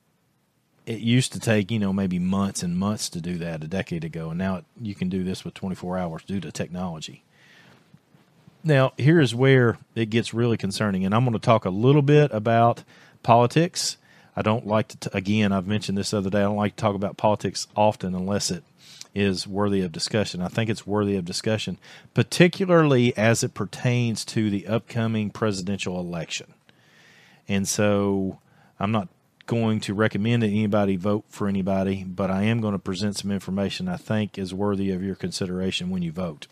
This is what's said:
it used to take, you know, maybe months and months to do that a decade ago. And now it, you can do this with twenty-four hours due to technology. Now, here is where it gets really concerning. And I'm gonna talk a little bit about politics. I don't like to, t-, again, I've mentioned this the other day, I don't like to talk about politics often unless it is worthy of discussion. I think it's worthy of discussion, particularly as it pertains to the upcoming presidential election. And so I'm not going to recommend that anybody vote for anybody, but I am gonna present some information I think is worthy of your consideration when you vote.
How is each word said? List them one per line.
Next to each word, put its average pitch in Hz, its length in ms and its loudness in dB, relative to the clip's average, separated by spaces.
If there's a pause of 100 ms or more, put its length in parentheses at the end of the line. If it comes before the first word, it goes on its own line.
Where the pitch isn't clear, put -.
(840)
it 113 140 -8
used 117 340 2
to 98 60 -6
take, 107 300 2
you 113 100 0
know, 98 140 0
maybe 95 260 0
months 98 440 -2
and 87 140 -2
months 101 320 -2
to 85 120 -10
do 87 160 -6
that 82 260 -8
a 78 40 -10
decade 87 360 -6
ago. 80 260 -8
And 82 80 -8
now 92 200 -2
it, 85 80 -12 (160)
you 101 140 -8
can 92 140 -4
do 92 140 -2
this 92 220 -6
with 87 80 -12
twenty-four 90 440 -6
hours 87 260 -6
due 95 160 -6
to 82 120 -10
technology. 82 720 -10 (1400)
Now, 135 340 4
here 156 220 6
is 120 160 4
where 127 420 6 (180)
it 113 140 0
gets 110 240 0
really 117 240 2
concerning. 95 480 0
And 95 80 0
I'm 120 120 4
gonna 113 140 0
talk 113 260 4
a 95 40 -2
little 123 320 4
bit 147 300 4
about 117 520 2 (380)
politics. 120 760 4 (380)
I - 60 -4
don't 107 240 0
like 107 220 0
to, - 100 -20
t-, - 160 -8
again, 104 380 0
I've 95 160 -2
mentioned 101 300 -2
this 98 120 -4
the 107 80 -2
other 95 140 -2
day, 104 80 0
I 101 40 2
don't 104 120 0
like 104 200 -2
to - 60 -10
talk 104 140 0
about 98 220 -6
politics 104 580 -2
often 104 400 0
unless 95 340 -2
it 87 140 -8 (500)
is 101 320 0
worthy 101 360 0
of 90 100 -2
discussion. 90 500 -4
I 90 60 -4
think 113 240 -2
it's - 160 -8
worthy 101 300 0
of 92 60 -4
discussion, 98 540 -4 (380)
particularly 156 1000 4
as 110 280 2
it 123 100 -4
pertains 120 720 -2
to 110 240 -2
the 98 160 -4
upcoming 110 640 -2
presidential 95 680 -4
election. 87 560 -8 (920)
And 98 200 0
so 101 720 0 (400)
I'm 98 120 -2
not 104 160 -2 (380)
going 110 360 0
to 104 120 -4
recommend 110 480 2
that 113 60 2
anybody 101 480 2
vote 104 340 -2
for - 180 -4
anybody, 95 560 0
but 92 280 -4
I 95 120 0
am 117 160 2
gonna 104 200 -2
present 98 380 -4
some 98 120 -6
information 95 580 -4
I 87 100 -4
think 107 420 -4
is 92 120 -6
worthy 98 380 -2
of 92 140 -2
your 98 120 -4
consideration 92 760 -4
when 92 100 -2
you 85 100 -4
vote. 80 400 -8